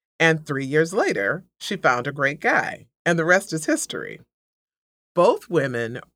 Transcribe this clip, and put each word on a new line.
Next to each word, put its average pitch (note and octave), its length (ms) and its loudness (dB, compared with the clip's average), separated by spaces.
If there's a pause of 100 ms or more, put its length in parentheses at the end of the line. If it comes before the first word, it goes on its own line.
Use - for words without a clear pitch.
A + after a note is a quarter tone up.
(200)
And D#3+ 260 4
three C3+ 200 -4
years D#3+ 280 2
later, F3+ 520 0 (140)
she - 180 -6
found B2 300 0
a C#3+ 40 -4
great C#3 280 -2
guy, - 480 -2 (180)
and E3+ 140 2
the D#3 60 0
rest F3+ 280 2
is D#3+ 120 -6
history. G2 560 -4 (920)
Both A3+ 360 2
women B2+ 520 -2 (140)